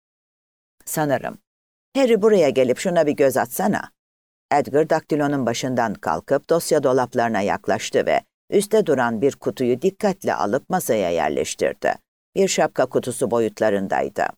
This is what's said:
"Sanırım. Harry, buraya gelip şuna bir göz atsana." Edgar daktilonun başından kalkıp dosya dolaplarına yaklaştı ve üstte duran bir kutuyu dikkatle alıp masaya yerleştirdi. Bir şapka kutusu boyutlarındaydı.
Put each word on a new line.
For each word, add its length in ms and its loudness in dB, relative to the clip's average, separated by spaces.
"Sanırım. 520 -4
Harry, 260 2
buraya 280 4
gelip 280 2
şuna 300 0
bir 40 0
göz 260 2
atsana." 540 -2
Edgar 380 2
daktilonun 560 0
başından 480 -2
kalkıp 560 -4
dosya 340 2
dolaplarına 580 0
yaklaştı 640 -2
ve 160 2
üstte 360 2
duran 360 0
bir 140 2
kutuyu 460 -2
dikkatle 540 -2
alıp 340 -2
masaya 400 0
yerleştirdi. 840 -2
Bir 120 2
şapka 380 0
kutusu 460 -2
boyutlarındaydı. 960 0